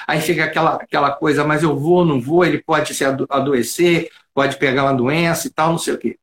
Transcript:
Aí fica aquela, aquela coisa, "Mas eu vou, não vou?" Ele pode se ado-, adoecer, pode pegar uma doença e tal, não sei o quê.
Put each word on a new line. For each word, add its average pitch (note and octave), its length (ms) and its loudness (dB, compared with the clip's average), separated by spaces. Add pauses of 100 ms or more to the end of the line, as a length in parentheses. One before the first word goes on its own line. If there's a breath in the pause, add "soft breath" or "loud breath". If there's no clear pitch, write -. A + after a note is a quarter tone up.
Aí D#3+ 140 -2
fica D#3+ 240 0
aquela, D#3 300 0
aquela C#3+ 380 -2
coisa, D3 320 0
"Mas D3+ 180 0
eu D3 140 2
vou, F3 280 2
não C#3+ 160 2
vou?" D#3+ 240 2
Ele D3+ 180 0
pode D3+ 320 -2
se D3 100 -2
ado-, C3+ 260 -2
adoecer, C#3+ 800 0 (240 loud breath)
pode C3+ 220 0
pegar C#3 280 0
uma C3+ 100 2
doença D#3 520 0
e - 40 -10
tal, D#3 200 0
não E3 80 0
sei - 160 -4
o - 40 -6
quê. - 240 -6